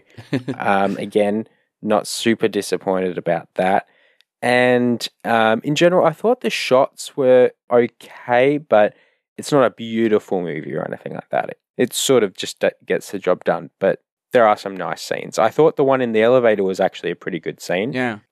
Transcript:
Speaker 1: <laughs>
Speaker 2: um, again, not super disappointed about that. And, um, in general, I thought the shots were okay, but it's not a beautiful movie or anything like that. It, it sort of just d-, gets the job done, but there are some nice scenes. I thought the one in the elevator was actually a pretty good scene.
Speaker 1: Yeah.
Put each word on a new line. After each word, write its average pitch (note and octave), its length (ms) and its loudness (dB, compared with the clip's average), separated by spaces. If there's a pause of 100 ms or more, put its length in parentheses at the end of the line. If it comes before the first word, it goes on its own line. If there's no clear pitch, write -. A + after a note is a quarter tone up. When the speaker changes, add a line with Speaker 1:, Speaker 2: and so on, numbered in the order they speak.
(280)
Speaker 1:
<laughs> B2+ 320 -6
Speaker 2:
um, G3 380 0
again, G#3 500 -2 (340)
not G#2+ 260 -2
super A2+ 400 -2
disappointed F#2+ 680 -4
about E2+ 380 -4
that. F#2+ 320 0 (540)
And, B2 640 2 (160)
um, A2 400 2
in D3 120 -2
general, E3+ 300 2
I D#3+ 60 2
thought A#3 300 -2
the A#3 80 -6
shots - 680 -2
were B2+ 340 4 (200)
okay, B2 840 0
but G#2+ 380 2 (420)
it's - 140 -10
not C3+ 140 4
a G#2+ 60 2
beautiful A2+ 680 0
movie E2+ 340 -8
or D#2+ 100 -4
anything - 280 -12
like - 160 -14
that. - 220 -2
It, - 80 -18 (180)
it - 160 -2
sort B2 300 2
of F#2+ 120 -4
just - 240 -12
d-, G2 100 0 (160)
gets - 260 -6
the G2+ 80 -8
job F2+ 240 -2
done, E2+ 260 -4 (100)
but - 240 0 (300)
there A#2 140 6
are G#2 100 4
some G2 180 -10
nice F2 260 -8
scenes. - 380 -6
I A2 100 2
thought - 280 2
the D3+ 60 0
one C3+ 180 2
in A#2 100 -2
the A2 100 2
elevator A#2 420 4
was F#2 160 -2
actually F2 320 -2
a E2+ 40 -6
pretty F2+ 240 -8
good - 220 -10
scene. G2 320 -4
Speaker 1:
Yeah. A#2+ 260 -6 (120)